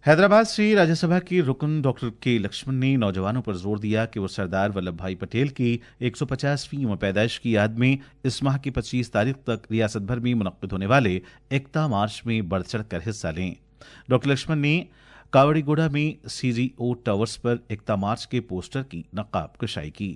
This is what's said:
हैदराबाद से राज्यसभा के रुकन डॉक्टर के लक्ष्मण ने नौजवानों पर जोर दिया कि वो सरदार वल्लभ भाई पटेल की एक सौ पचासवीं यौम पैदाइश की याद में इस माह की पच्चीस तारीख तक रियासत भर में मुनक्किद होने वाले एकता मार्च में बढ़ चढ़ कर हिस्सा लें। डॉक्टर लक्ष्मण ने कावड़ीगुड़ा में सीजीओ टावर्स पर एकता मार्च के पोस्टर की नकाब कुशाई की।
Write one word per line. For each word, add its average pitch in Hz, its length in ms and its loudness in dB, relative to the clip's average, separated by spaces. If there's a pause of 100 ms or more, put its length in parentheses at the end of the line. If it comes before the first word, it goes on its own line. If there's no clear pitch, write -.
हैदराबाद 196 400 6
से 214 300 2
राज्यसभा 170 440 4
के 180 220 0
रुकन 151 400 0
डॉक्टर 127 280 0 (140)
के 120 160 2
लक्ष्मण 101 360 -4
ने 131 220 2
नौजवानों 101 440 0
पर 104 160 -4
जोर 101 220 -2
दिया 107 260 0
कि 110 140 -8
वो 95 80 -2
सरदार 95 440 -2
वल्लभ 90 260 -4
भाई 95 180 -6
पटेल 117 340 -2
की 120 300 0 (220)
एक 120 160 -4
सौ 143 80 -4
पचासवीं 143 560 -4
यौम 107 140 0
पैदाइश 104 420 0
की 113 180 0
याद 107 240 2
में 131 180 4 (280)
इस 127 180 -2
माह 135 140 2
की 135 120 -4
पच्चीस 123 440 -4
तारीख 117 220 2 (120)
तक 113 140 -2 (100)
रियासत 110 300 0
भर 120 180 -4
में 123 140 0
मुनक्किद 98 380 -2
होने 98 140 -4
वाले 104 360 4 (300)
एकता 139 360 -2
मार्च 107 400 0
में 110 220 -2
बढ़ 92 120 0
चढ़ 107 200 -6
कर 87 240 -6
हिस्सा 101 260 -4
लें। 90 240 -4 (540)
डॉक्टर 127 200 2
लक्ष्मण 139 280 0
ने 147 180 2 (580)
कावड़ीगुड़ा 151 560 4
में 147 280 -2 (120)
सीजीओ 123 640 -2 (120)
टावर्स 107 320 0
पर 120 220 -2 (120)
एकता 107 240 -4
मार्च 101 360 -2
के 123 80 -2 (100)
पोस्टर 92 340 -6
की 85 200 -12 (120)
नकाब 95 440 -6
कुशाई 85 320 -8
की। 101 240 -8